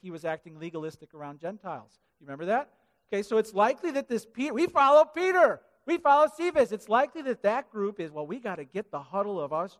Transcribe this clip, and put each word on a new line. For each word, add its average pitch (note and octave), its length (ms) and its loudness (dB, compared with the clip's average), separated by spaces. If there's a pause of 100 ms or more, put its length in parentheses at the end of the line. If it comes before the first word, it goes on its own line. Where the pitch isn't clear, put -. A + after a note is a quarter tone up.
he F#3 80 -14
was E3 140 -12
acting D#3+ 340 -8
legalistic D#3+ 560 -12
around D3 260 -14
Gentiles. E3 600 -12 (200)
You C3+ 60 -20
remember C#3+ 200 -10
that? A#3+ 240 -2 (380)
Okay, G3 140 -4
so A3 160 0
it's G#3+ 160 -2
likely B3+ 380 0
that C4+ 160 -4
this A3+ 180 -4
Peter, C4+ 260 -6
we D4 140 0
follow D4 380 6
Peter, E4 560 2 (260)
we E4+ 100 0
follow D4 300 6 (100)
Cephas. D#4 360 0
It's G#3+ 160 -12
likely C#4+ 340 0
that B3+ 200 -6
that A3+ 280 0
group G3+ 300 -6
is, E3 100 -8
"Well, D3+ 160 -10
we G#3+ 140 -10
gotta D#3+ 240 -8
get F#3 260 -10
the C#3+ 100 -8
huddle F#3+ 400 -4
of C#3+ 120 -6
us E3+ 280 -6